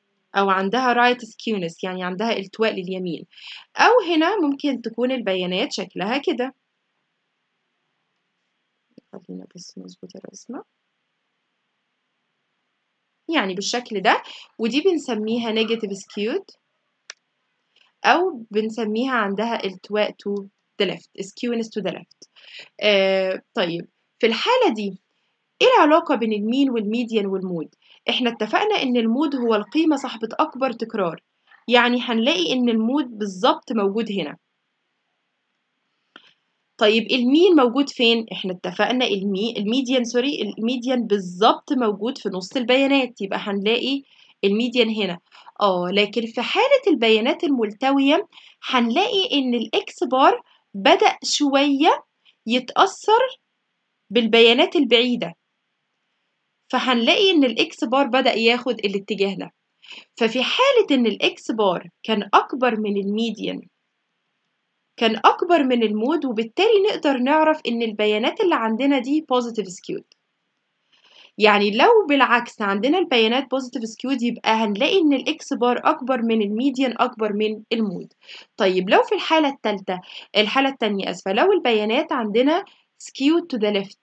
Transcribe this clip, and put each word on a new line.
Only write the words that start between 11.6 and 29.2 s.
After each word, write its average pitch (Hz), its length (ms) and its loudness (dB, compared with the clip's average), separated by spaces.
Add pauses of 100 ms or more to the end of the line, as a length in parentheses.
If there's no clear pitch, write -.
يعني 214 240 0
بالشكل 202 480 -6
ده، 254 220 2 (340)
ودي 226 240 -2
بنسميها 233 680 -2
negative 220 400 -2
skewed، 214 640 -8 (1500)
أو 294 460 2
بنسميها 220 600 -2
عندها 214 520 -2
التواء 196 480 -4
to 202 320 -8 (380)
the 202 40 0
left، 175 240 -6 (120)
skewness 226 460 -6
to 214 160 -8
the 175 100 -4
left. - 360 -20 (520)
آه، 190 600 2 (120)
طيب، 170 340 -4 (320)
في 233 80 4
الحالة 392 460 2
دي، 202 260 -6 (640)
إيه 208 60 6 (100)
العلاقة 320 380 4
بين 220 180 0
المين 240 360 0
والميديان 226 560 -2
والمود؟ 185 500 -6 (340)
إحنا 240 200 -2
اتفقنا 349 540 -2
إن 247 140 0
المود 262 380 0